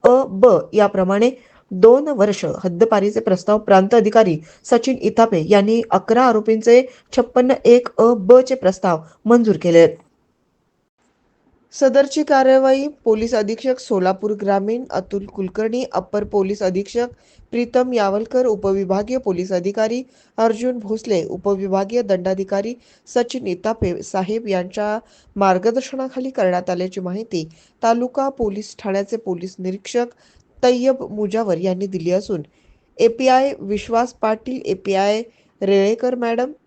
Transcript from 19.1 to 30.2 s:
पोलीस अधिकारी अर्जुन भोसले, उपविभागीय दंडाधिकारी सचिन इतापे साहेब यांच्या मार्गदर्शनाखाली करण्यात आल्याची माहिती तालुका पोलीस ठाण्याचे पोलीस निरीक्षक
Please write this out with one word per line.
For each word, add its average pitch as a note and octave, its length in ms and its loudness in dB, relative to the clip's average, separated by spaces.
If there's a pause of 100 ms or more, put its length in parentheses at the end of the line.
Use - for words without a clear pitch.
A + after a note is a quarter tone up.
पोलीस F#3+ 340 -4
अधिकारी G#3+ 520 -4 (340)
अर्जुन A#3 420 -2
भोसले, G#3 440 -4
उपविभागीय G3 800 -4
दंडाधिकारी G3 720 -4 (340)
सचिन B3 400 -4
इतापे F#3 540 -6
साहेब G#3+ 460 -6
यांच्या G3+ 520 -4 (360)
मार्गदर्शनाखाली B3+ 920 -2
करण्यात F#3 400 -2
आल्याची F#3 300 -6
माहिती F#3 500 -8 (340)
तालुका B3 460 0
पोलीस G#3+ 500 -8
ठाण्याचे G3 380 -6
पोलीस F#3 420 -8
निरीक्षक F#3+ 460 -6 (580)